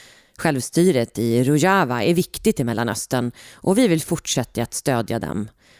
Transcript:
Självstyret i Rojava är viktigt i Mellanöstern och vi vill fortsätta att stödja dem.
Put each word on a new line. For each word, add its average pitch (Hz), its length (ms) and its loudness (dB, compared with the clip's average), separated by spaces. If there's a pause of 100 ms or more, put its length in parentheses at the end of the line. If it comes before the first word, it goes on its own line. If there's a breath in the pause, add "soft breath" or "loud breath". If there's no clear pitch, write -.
(380 loud breath)
Självstyret 147 840 0
i 117 240 2
Rojava 143 600 2
är 160 100 2
viktigt - 460 -2
i 143 40 0
Mellanöstern 117 680 -2 (220 loud breath)
och - 240 0
vi 254 100 4
vill 160 140 2
fortsätta - 640 -4
att - 100 -10
stödja 117 460 -2
dem. - 300 -8 (300 soft breath)